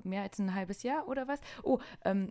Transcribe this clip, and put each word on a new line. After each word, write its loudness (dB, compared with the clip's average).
mehr 0
als -4
ein 2
halbes -2
Jahr 0
oder -2
was? 0
Oh, 6
ähm, 4